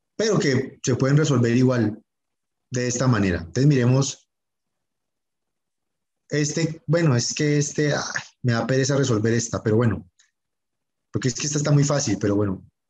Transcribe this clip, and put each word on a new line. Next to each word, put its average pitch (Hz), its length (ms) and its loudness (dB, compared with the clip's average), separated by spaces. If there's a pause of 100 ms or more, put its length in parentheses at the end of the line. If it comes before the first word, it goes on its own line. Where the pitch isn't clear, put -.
(160)
pero 208 240 0
que 135 440 -2
se 127 120 0
pueden 135 220 2
resolver 120 380 2
igual 123 460 0 (720)
de 123 160 -4
esta 127 200 -2
manera. 98 320 2
Entonces 120 280 0
miremos 131 600 2 (2000)
este, 151 580 -4
bueno, 156 280 2
es - 180 -2
que 147 240 0
este, 147 360 -2
ay, 131 80 -4 (400)
me 120 120 0
da 113 120 -2
pereza 135 320 0
resolver 113 360 0
esta, 117 280 -4
pero 107 160 0
bueno. 113 320 0 (1040)
Porque 131 180 -2
es 123 60 -4
que 156 120 -6
esta 147 100 -4
está 147 140 -2
muy 143 120 4
fácil, 139 360 -2
pero 101 160 0
bueno, 101 300 -2 (240)